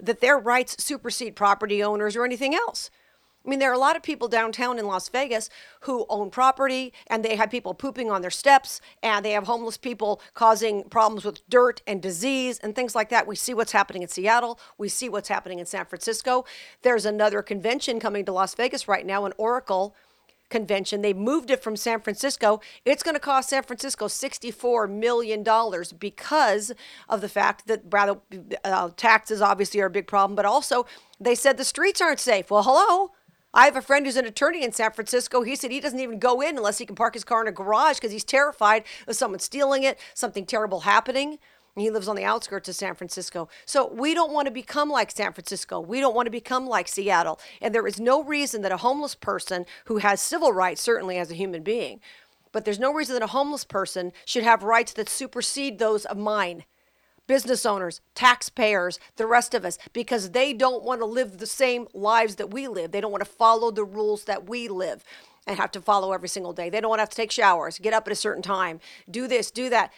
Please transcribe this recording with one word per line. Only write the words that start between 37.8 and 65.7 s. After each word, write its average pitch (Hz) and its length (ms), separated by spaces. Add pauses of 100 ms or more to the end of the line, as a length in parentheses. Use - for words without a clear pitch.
'cause 226 120
he's 214 140
terrified 226 600 (220)
of 233 80
someone 202 260
stealing 269 420
it, 269 160 (160)
something 202 320
terrible 214 340
happening. 247 580 (380)
And 208 60
he 220 80
lives 214 180
on 208 80
the 190 80
outskirts 202 460
of 180 60
San 185 180
Francisco. 175 560 (160)
So - 260
we 320 220
don't 320 180
wanna 285 180
become 269 380
like 247 220
San - 240
Francisco. 185 460
We 190 200
don't 262 140
wanna 233 160
become 254 360
like 202 220
Seattle. 175 500 (220)
And 214 140
there 220 120
is 202 140
no 254 220
reason 285 400
that 190 100
a 180 60
homeless 277 360
person 180 520 (180)
who 220 140
has 202 240
civil 311 320
rights, 180 260
certainly 190 380
as 170 120
a 170 40
human 175 280
being, 160 380 (520)
but 214 120
there's 202 140
no 262 160
reason 302 180
that 247 100
a 214 40
homeless 277 380
person 185 500 (100)
should 240 200
have 226 180
rights 226 320
that 214 160
supersede 262 680
those 214 280
of - 100
mine. 202 480 (640)
Business 254 360
owners, 190 360 (160)
taxpayers, 214 840 (160)
the 220 140
rest 240 260
of 202 100
us, 175 140 (140)
because 220 400
they 254 200
don't 254 300
want 247 180
to 226 60
live 214 320
the 214 80
same 247 480
lives 214 400
that 196 160
we 226 160
live. 165 240
They 202 100
don't 214 120
want 247 120
to - 60
follow 226 400
the 208 140
rules 208 400
that 196 240
we 240 180
live 185 380 (420)
and 202 100
have 190 140